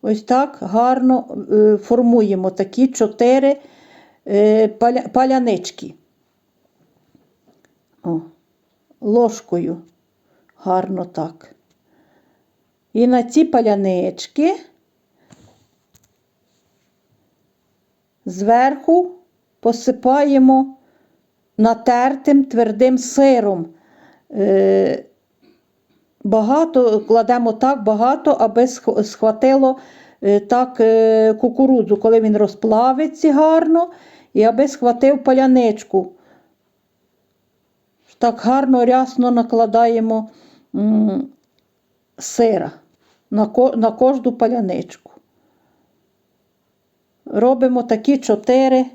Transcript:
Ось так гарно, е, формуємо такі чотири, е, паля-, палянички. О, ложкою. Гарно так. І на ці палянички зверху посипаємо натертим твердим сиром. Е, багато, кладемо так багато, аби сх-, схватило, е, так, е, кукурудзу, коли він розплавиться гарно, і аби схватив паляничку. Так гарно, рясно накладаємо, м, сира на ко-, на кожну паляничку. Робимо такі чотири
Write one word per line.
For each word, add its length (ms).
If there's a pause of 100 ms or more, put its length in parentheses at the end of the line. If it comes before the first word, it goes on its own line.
Ось 220
так 380
гарно, 880
е, 260
формуємо 720
такі 380
чотири, 680 (680)
е, 400
паля-, 420
палянички. 840 (2000)
О, 160 (840)
ложкою. 800 (760)
Гарно 480
так. 500 (1400)
І 140
на 160
ці 220
палянички 1080 (3750)
зверху 840 (480)
посипаємо 1160 (800)
натертим 880
твердим 520
сиром. 680 (680)
Е, 720 (1200)
багато, 760
кладемо 540
так 300
багато, 560
аби 220
сх-, 420
схватило, 720 (440)
е, 180
так, 400
е, 540
кукурудзу, 640
коли 240
він 160
розплавиться 960
гарно, 580 (420)
і 100
аби 240
схватив 560
паляничку. 880 (2000)
Так 220
гарно, 460
рясно 460
накладаємо, 1000 (460)
м, 540 (880)
сира 540 (600)
на 140
ко-, 300
на 160
кожну 400
паляничку. 800 (2250)
Робимо 580
такі 340
чотири 760